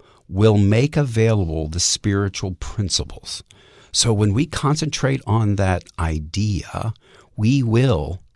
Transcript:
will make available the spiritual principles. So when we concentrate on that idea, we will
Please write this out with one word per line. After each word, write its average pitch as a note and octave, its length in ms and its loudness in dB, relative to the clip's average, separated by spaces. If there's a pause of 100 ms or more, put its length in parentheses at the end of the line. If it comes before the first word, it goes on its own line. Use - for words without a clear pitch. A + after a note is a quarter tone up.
(280)
will G#2 300 4
make A2 400 4
available A2 720 0
the E2 120 -4
spiritual G2 800 -2
principles. - 840 -6 (480)
So - 220 0
when G#2 200 2
we C3 120 0
concentrate D3+ 840 -2
on A2 300 2
that F#2 260 0 (160)
idea, F2 960 -4 (420)
we B2 260 2
will A2 600 2 (140)